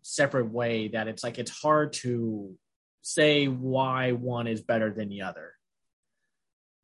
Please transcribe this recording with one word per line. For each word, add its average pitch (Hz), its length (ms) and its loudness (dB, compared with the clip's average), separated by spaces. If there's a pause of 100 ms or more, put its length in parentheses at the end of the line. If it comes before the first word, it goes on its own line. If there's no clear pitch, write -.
separate 135 480 2
way 117 380 0
that 110 180 -2
it's, 110 160 -8
like, 117 160 -6
it's 113 140 -6
hard 151 400 2
to 110 640 -4 (460)
say 147 440 4
why 127 640 0
one 120 380 -2
is 110 120 -2
better 110 320 0
than 107 160 -6
the 98 140 -8
other. 85 300 -10 (1300)